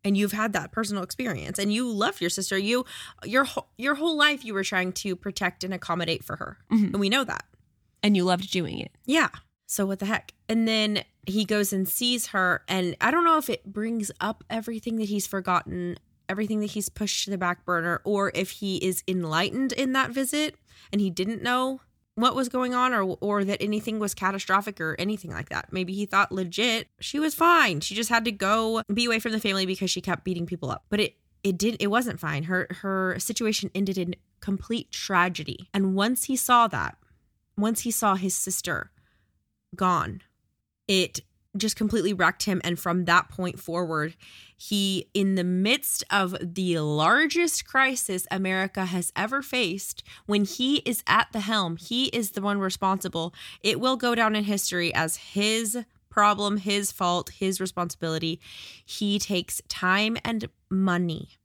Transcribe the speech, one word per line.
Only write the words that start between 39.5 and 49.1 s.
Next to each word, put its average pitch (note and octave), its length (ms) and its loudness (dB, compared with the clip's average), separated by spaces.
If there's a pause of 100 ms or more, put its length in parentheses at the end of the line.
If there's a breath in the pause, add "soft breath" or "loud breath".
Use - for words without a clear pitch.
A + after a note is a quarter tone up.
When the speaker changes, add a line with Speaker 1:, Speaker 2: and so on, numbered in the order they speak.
Speaker 1:
gone, F3 480 0 (680)
it F#3 320 2 (360)
just G#3+ 180 0
completely G#3+ 380 0
wrecked F3 300 2
him. F#3+ 200 0
And F3 140 -2
from F3+ 280 0
that E3+ 240 4
point - 300 -6
forward, D#3+ 560 -2 (400 loud breath)
he, G3 600 0
in G3 200 4
the F3+ 80 2
midst G3 680 0
of F#3+ 300 2
the F3 380 0
largest A#3+ 840 2
crisis B3+ 640 0
America F#3+ 560 0
has F3 300 -2